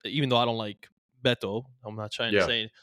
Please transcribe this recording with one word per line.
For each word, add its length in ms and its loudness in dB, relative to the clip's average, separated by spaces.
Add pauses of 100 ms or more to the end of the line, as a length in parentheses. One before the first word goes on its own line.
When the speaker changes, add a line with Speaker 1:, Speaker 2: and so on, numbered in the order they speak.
Speaker 1:
even 240 -2
though 80 6
I 80 4
don't 120 0
like 300 -10 (340)
Beto, 440 -2 (180)
I'm 140 -12
not 140 -10
trying 220 -2
Speaker 2:
Yeah. 80 6
Speaker 1:
to 40 4
say, 240 -2 (140)